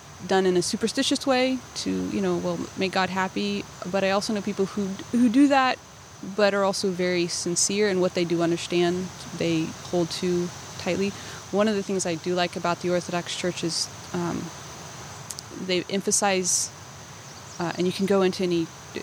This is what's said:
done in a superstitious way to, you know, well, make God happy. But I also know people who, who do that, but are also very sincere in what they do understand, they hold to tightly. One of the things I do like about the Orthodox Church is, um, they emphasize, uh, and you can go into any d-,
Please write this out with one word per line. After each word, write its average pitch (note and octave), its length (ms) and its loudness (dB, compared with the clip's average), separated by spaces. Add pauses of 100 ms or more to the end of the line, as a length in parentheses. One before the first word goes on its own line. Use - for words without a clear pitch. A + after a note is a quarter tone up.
(280)
done F#3+ 180 4
in F3+ 120 6
a F3 40 6
superstitious - 640 0
way C4 340 4 (160)
to, - 140 -4 (200)
you G#3+ 100 0
know, F3+ 180 2
well, F3 220 -2 (180)
make F#3 140 0
God F#3 180 2
happy. G3 540 -2 (260)
But F#3+ 140 0
I F#3+ 80 4
also G3+ 220 0
know G3+ 80 0
people G3 240 0
who, G3 220 -2 (240)
who B3 180 6
do C#4 180 8
that, C4 300 4 (580)
but G3+ 180 6
are G3+ 100 4
also G3 260 2
very F3+ 380 2
sincere G3 600 2
in F#3 120 4
what F3+ 140 2
they F3 100 2
do E3+ 160 2
understand, F3 680 2 (300)
they E3 280 2 (260)
hold F3 200 2
to F3 380 0 (300)
tightly. F#3+ 300 0 (420)
One G3+ 160 4
of G#3+ 80 2
the G3 80 0
things F#3+ 220 0
I E3+ 100 -2
do F3+ 200 -2
like F3 200 0
about F3 260 -2
the F3+ 80 -2
Orthodox F3 460 -2
Church - 280 -4
is, - 240 -2 (260)
um, F3 300 -2 (1200)
they F3+ 160 0
emphasize, F#3+ 840 0 (920)
uh, E3+ 180 -2
and F3+ 100 2
you F#3 60 0
can G3 120 0
go G3 180 4
into F#3 200 2
any E3+ 240 2 (260)
d-, - 100 -6